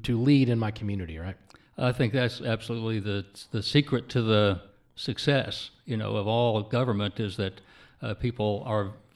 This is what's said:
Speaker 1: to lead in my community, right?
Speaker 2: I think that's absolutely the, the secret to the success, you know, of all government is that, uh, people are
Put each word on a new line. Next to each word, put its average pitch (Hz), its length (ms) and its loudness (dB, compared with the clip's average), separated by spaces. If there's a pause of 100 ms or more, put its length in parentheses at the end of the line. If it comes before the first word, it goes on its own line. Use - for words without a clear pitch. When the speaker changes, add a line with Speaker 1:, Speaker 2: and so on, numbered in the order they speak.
Speaker 1:
to 120 120 0
lead 131 320 6
in 117 100 2
my 107 120 0
community, 95 480 -6
right? 92 180 -8 (400)
Speaker 2:
I 127 160 2
think 120 200 0
that's 123 280 0
absolutely 113 600 -2
the, 98 260 -4 (240)
the 107 120 -2
secret 139 480 2
to 123 120 2
the 104 380 4 (340)
success, - 760 -2 (140)
you 117 120 -4
know, 107 200 -2
of 101 100 -2
all 110 360 2
government 107 580 -2
is 101 160 -4
that, 98 240 -4 (400)
uh, 113 140 -6
people 107 500 -2
are 104 280 -2 (240)